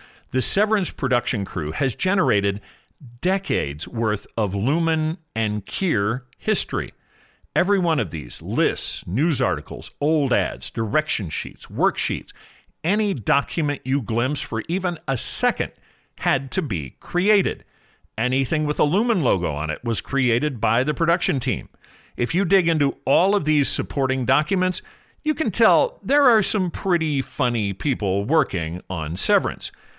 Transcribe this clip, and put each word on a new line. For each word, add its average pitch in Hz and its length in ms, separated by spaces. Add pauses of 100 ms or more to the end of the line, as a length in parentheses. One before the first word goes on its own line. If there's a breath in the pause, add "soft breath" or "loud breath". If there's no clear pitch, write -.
(320 loud breath)
the 127 100
Severance 202 480
production 165 560
crew 80 260
has 135 240
generated 113 640 (600 soft breath)
decades 107 680
worth 110 480
of 101 200
Lumen 156 640 (160)
and 104 300
Kier 120 580 (140)
history. - 540 (640 soft breath)
Every 185 220
one 170 220
of 98 100
these 71 320
lists, 110 640
news 127 340
articles, 82 520 (100)
old 147 320
ads, 85 380
direction 113 580
sheets, - 380
worksheets, 117 640 (520 loud breath)
any 208 300
document 143 720
you 135 180
glimpse 120 400
for - 260
even 175 300 (100)
a 135 120
second - 520 (440 soft breath)
had 139 340
to 180 140
be 82 360
created. 180 640 (540 soft breath)
Anything 135 480
with 147 140
a 165 60
Lumen 196 360
logo 92 320
on 76 160
it - 140
was 117 180
created 131 580
by 113 240
the 143 120
production 165 440
team. 92 300 (480 soft breath)
If - 160
you 185 100
dig 180 240
into 147 380
all 175 300
of 175 100
these 147 240
supporting 131 560
documents, 180 560 (420 soft breath)
you 302 120
can 294 160
tell 170 520
there 277 240
are 220 160
some 185 280
pretty 160 500
funny 120 520
people 101 500
working 98 680
on 80 260
Severance. 131 560 (280 soft breath)